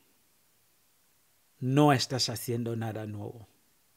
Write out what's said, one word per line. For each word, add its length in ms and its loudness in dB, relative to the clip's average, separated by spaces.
no 340 6
estás 360 0
haciendo 480 -4
nada 300 -6
nuevo. 420 -12